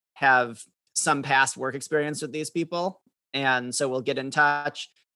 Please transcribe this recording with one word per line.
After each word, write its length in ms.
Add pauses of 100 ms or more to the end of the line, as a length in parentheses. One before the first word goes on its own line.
(160)
have 480 (320)
some 260
past 340
work 200
experience 480
with 80
these 180
people. 540 (320)
And 400
so 120
we'll 140
get 160
in 140
touch. 580 (260)